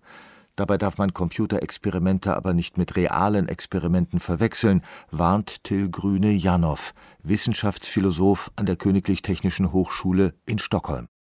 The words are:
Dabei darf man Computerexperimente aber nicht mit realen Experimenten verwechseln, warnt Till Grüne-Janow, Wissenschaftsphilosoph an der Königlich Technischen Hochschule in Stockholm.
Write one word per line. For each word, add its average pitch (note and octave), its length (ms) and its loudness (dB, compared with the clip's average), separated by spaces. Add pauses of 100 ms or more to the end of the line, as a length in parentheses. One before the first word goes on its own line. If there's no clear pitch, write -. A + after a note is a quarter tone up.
(560)
Dabei G2 220 0
darf G2 200 -2
man G2 160 0
Computerexperimente F#2 1200 -2
aber F#2+ 160 0
nicht E2+ 240 -2
mit - 180 -2
realen F#2+ 540 2
Experimenten F2 720 -2
verwechseln, F#2+ 600 2 (300)
warnt F2 540 0
Till G2 240 -2
Grüne-Janow, F2+ 1040 2 (280)
Wissenschaftsphilosoph F#2+ 1300 0
an G#2 100 -4
der F2+ 120 0
Königlich F#2+ 440 0
Technischen F2+ 520 -2
Hochschule F#2 640 0 (100)
in A2 140 -2
Stockholm. C#2+ 500 -4 (300)